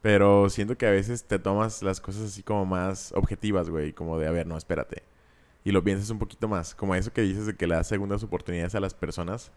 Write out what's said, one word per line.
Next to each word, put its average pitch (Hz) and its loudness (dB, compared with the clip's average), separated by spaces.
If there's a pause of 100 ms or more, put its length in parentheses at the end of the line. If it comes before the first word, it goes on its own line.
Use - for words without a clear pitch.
Pero 101 8
siento 107 -2
que 120 2
a 104 6
veces 101 0
te 101 0
tomas 101 0
las 95 0
cosas 104 -8
así 104 -10
como 101 0
más 92 -2
objetivas, 98 0
güey. 78 -4
Como 82 -6
de, 78 0
"A 80 0
ver, 82 -2
no, 82 -6
espérate". - -6 (600)
Y 101 0
lo 95 4
piensas 101 -2
un 110 -6
poquito 110 -6
más. 90 -2
Como 95 -2
eso 95 -2
que 117 0
dices 101 0
de 107 -4
que 85 -2
le 82 2
das 85 2
segundas 101 -2
oportunidades 87 -4
a 104 -2
las 95 -4
personas. 90 -6